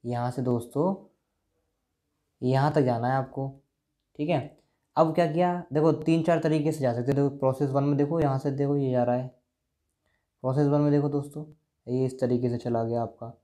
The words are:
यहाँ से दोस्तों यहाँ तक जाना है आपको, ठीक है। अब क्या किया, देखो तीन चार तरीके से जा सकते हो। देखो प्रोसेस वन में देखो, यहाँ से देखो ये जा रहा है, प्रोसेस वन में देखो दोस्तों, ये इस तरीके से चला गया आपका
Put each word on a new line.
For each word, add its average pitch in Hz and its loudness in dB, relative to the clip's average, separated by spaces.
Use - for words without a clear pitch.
यहाँ 120 -2
से 135 -6
दोस्तों 135 0
यहाँ 135 2
तक 151 4
जाना 120 0
है 131 2
आपको, 135 -4
ठीक 151 -2
है। 139 -4
अब 160 4
क्या 170 2
किया, 175 0
देखो 156 4
तीन 160 0
चार 165 2
तरीके 156 0
से 156 -6
जा 127 0
सकते 123 -2
हो। 135 2
देखो 139 0
प्रोसेस 135 0
वन 139 0
में 143 0
देखो, 147 0
यहाँ 135 0
से 143 -2
देखो 143 -2
ये 135 0
जा 123 2
रहा 123 0
है, 127 -4
प्रोसेस 139 2
वन 147 2
में 147 4
देखो 143 2
दोस्तों, 147 -6
ये 127 0
इस 127 -6
तरीके 123 0
से 120 -2
चला 120 -2
गया 117 -2
आपका 113 -10